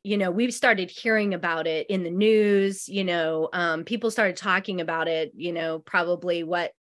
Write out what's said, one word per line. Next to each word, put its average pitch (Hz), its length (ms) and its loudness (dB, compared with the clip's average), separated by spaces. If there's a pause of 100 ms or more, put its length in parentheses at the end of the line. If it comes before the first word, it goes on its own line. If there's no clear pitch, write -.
you 202 120 0
know, 190 140 0
we've 233 240 0
started 196 380 2
hearing 208 420 0
about 165 320 -2
it 160 240 -2
in 185 140 0
the 170 60 -4
news, 202 800 4
you 196 140 -2
know, 160 500 0
um, 170 300 0
people 220 300 -2
started 196 240 2
talking 190 440 -2
about 165 280 -2
it, 160 260 0
you 170 180 -6
know, 160 280 -4
probably, 175 640 0
what, 170 260 -2 (140)